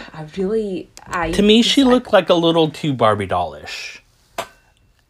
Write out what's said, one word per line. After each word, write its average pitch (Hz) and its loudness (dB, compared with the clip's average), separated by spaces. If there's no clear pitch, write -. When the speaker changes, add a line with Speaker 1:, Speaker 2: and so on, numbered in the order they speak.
Speaker 1:
I 160 -14
really, 196 -4
I 170 -6
Speaker 2:
To 185 -4
me, 214 4
she 277 2
Speaker 1:
I 269 4
Speaker 2:
looked, 247 2
like, 185 4
a 185 4
little 165 2
too 151 -4
Barbie 107 0
dollish. - -8